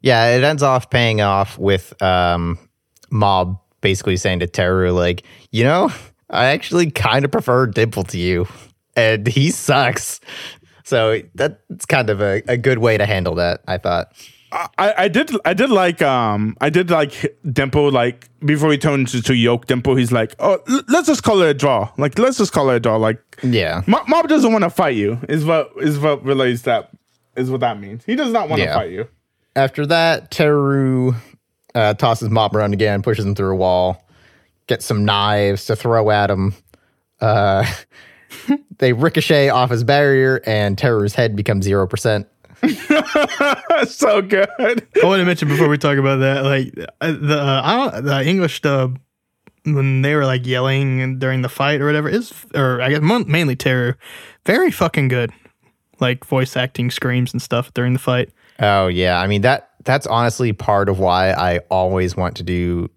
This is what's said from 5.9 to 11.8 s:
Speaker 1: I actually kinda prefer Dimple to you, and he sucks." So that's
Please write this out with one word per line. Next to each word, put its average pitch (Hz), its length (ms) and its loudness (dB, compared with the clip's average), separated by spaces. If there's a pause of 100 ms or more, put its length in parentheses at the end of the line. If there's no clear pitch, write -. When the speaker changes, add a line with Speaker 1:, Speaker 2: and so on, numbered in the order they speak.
Speaker 1:
I 120 180 2
actually 156 440 0
kinda 117 380 0
prefer 127 380 0
Dimple 107 380 -2
to 90 140 -8
you, 90 300 -2 (480)
and 110 300 2
he 135 240 2
sucks." - 680 -2 (640)
So 113 360 0 (140)
that's - 520 -6